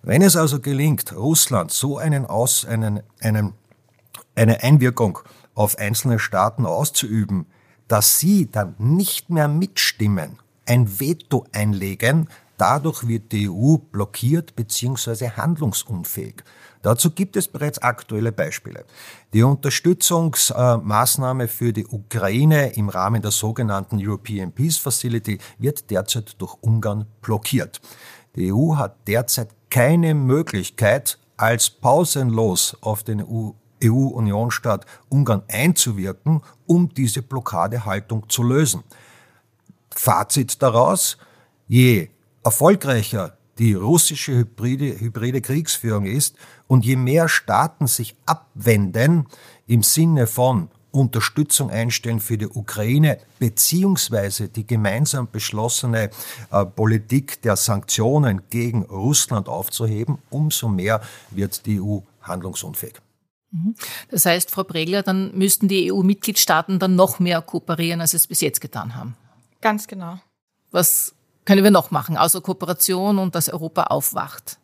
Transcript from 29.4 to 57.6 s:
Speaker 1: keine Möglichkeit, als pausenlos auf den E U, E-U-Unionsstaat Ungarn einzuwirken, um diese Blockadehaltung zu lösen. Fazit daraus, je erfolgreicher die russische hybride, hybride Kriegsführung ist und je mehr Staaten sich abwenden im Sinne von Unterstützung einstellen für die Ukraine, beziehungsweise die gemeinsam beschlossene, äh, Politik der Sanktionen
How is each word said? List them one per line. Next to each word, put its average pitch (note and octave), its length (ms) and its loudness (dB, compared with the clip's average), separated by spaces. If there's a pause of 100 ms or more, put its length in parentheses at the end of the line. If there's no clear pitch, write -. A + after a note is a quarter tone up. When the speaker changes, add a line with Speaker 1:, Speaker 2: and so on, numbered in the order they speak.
Speaker 1:
keine D#3 460 4
Möglichkeit, C3 1040 0 (180)
als A#2 340 0
pausenlos B2 1120 0
auf G#2+ 240 -6
den G#2+ 160 -4
E - 20 -8
U, A2 320 -6 (260)
E-U-Unionsstaat A2+ 1040 0 (240)
Ungarn A#2+ 400 2
einzuwirken, B2 920 0 (240)
um F3 260 2
diese C3 300 -2
Blockadehaltung G#2+ 1080 -4
zu B2 140 -2
lösen. C3 400 2 (1080)
Fazit - 680 0
daraus, C3 580 2 (500)
je A#2 400 6 (340)
erfolgreicher A#2+ 920 2 (220)
die A2+ 160 4
russische C#3+ 580 0
hybride, B2 680 -2
hybride A#2 420 -4
Kriegsführung A#2 640 -2
ist A#2 300 -2 (320)
und B2+ 180 4
je C3 120 2
mehr C#3+ 320 2
Staaten C#3 580 0
sich - 300 -4 (100)
abwenden A2+ 1000 2 (420)
im A2+ 160 4
Sinne D#3 420 4
von B2 420 0 (240)
Unterstützung C3+ 800 0
einstellen A2+ 480 -2
für A2 180 -4
die G#2 120 -6
Ukraine, A#2 680 0 (200)
beziehungsweise A2+ 1120 0
die G#2+ 180 -8
gemeinsam A#2 640 0
beschlossene, A2+ 800 -4 (400)
äh, G2 140 2
Politik A2 800 -2
der A2 120 0
Sanktionen A2 960 0